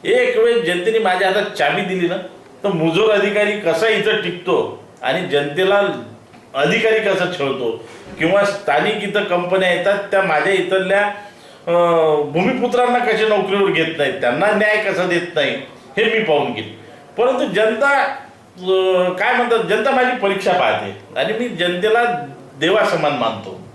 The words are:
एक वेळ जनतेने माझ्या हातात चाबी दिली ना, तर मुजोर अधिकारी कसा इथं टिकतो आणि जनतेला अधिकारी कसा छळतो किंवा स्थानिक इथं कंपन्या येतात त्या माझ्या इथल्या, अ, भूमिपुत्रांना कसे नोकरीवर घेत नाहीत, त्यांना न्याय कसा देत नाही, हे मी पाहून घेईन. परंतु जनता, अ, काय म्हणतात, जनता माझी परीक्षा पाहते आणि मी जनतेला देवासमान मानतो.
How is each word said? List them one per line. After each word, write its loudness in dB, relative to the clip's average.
एक 2
वेळ 2
जनतेने 0
माझ्या 2
हातात 0
चाबी 0
दिली -2
ना, -2
तर 0
मुजोर 2
अधिकारी 2
कसा 0
इथं 0
टिकतो -2
आणि -2
जनतेला 0
अधिकारी 2
कसा 0
छळतो -4
किंवा 2
स्थानिक 0
इथं -2
कंपन्या 0
येतात 0
त्या 2
माझ्या 0
इथल्या, 2
अ, 0
भूमिपुत्रांना 0
कसे 0
नोकरीवर 2
घेत 0
नाहीत, -2
त्यांना 0
न्याय 2
कसा -2
देत -2
नाही, 0
हे 0
मी -2
पाहून 0
घेईन. -10
परंतु 2
जनता, 2
अ, 2
काय -2
म्हणतात, 2
जनता 0
माझी 0
परीक्षा 0
पाहते -2
आणि -2
मी -4
जनतेला 0
देवासमान 0
मानतो. -6